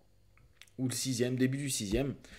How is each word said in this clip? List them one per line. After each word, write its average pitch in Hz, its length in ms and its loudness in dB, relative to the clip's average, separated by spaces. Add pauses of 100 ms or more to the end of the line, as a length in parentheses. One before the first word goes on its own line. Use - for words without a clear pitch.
(760)
ou 131 120 0
le 120 40 0
sixième, 127 440 0
début 131 200 4
du 143 140 -4
sixième. 117 440 0 (240)